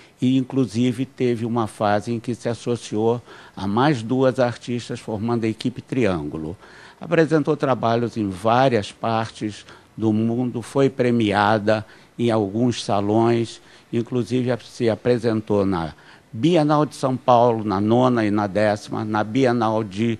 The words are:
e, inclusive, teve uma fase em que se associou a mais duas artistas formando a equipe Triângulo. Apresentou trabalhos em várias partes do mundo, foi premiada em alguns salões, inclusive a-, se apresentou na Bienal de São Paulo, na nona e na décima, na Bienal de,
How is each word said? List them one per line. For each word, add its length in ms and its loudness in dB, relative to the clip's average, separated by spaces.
e, 160 2
inclusive, 720 -2
teve 400 -2
uma 200 -2
fase 460 -2
em 80 -6
que 140 -6
se 120 -8
associou 760 -2
a 100 -8
mais 360 2
duas 360 0
artistas 640 -4
formando 440 -4
a 40 0
equipe 320 -4
Triângulo. 800 -4
Apresentou 560 2
trabalhos 640 0
em 100 0
várias 640 2
partes 720 -6
do 160 2
mundo, 480 -2
foi 300 2
premiada 960 2
em 120 0
alguns 540 0
salões, 800 0
inclusive 600 -2
a-, 60 -2
se 320 -4
apresentou 720 0
na 300 -2
Bienal 540 2
de 120 -6
São 200 -2
Paulo, 480 4
na 160 0
nona 460 2
e 40 0
na 160 0
décima, 600 -2
na 180 0
Bienal 580 2
de, 380 -2